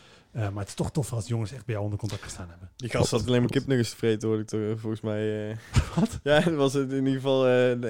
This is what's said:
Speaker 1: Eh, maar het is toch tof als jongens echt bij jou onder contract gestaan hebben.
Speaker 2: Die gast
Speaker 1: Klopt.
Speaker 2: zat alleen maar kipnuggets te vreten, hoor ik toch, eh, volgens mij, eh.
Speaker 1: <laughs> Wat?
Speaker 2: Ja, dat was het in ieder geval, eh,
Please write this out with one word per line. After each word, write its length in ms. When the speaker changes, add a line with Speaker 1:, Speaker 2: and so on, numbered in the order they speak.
Speaker 1:
Eh, 140
maar 100
het 80
is 60
toch 180
tof 220
als 140
jongens 240
echt 140
bij 80
jou 120
onder 140
contract 240
gestaan 260
hebben. 260
Speaker 2:
Die 140
gast 180
Speaker 1:
Klopt. 140
Speaker 2:
zat 80
alleen 120
maar 100
kipnuggets 380
te 60
vreten, 340
hoor 100
ik 80
toch, 140
eh, 140
volgens 260
mij, 480
eh. 60
Speaker 1:
<laughs> 220
Wat? 280
Speaker 2:
Ja, 160
dat 160
was 180
het 180
in 60
ieder 160
geval, 340
eh, 240